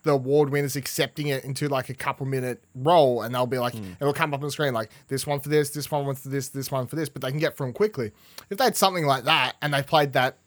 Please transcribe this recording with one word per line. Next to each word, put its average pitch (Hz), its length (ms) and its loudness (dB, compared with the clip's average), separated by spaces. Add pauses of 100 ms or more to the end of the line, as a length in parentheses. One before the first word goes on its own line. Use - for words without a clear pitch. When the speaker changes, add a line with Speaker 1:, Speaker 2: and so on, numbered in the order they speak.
Speaker 1:
the 151 100 2
award 139 380 4
winners 143 260 -2
accepting 143 520 -4
it 135 160 -2
into, 139 220 -4
like, 135 220 -2
a 123 60 -10
couple 139 320 -4
minute 127 360 -4 (120)
roll, 131 480 6
and 127 120 -6
they'll 123 120 2
be 127 120 -2
like, 120 160 -2
Speaker 2:
Mm. 95 260 -10
Speaker 1:
it'll 143 120 2
come 147 220 0
up 135 60 -6
on 147 60 -6
the 143 60 -4
screen, 139 220 -2
like, 110 160 -4 (180)
"This 135 180 -4
one 143 140 -2
for 147 80 -10
this, 147 220 2
this 147 200 -8
one 143 240 -2
for 135 140 -12
this, 135 220 -4
this 135 200 -8
one 131 160 -2
for 143 100 -8
this," 156 120 -2
but 131 140 -10
they 131 80 -4
can 147 100 -4
get 151 160 0
through 135 120 -6
'em 117 40 -8
quickly. 143 400 -2 (380)
If 196 80 -8
they 269 60 4
had 220 120 2
something 185 300 2
like 135 180 2
that, 139 380 2
and 147 100 -2
they 139 100 2
played 143 300 4
that 131 240 2 (100)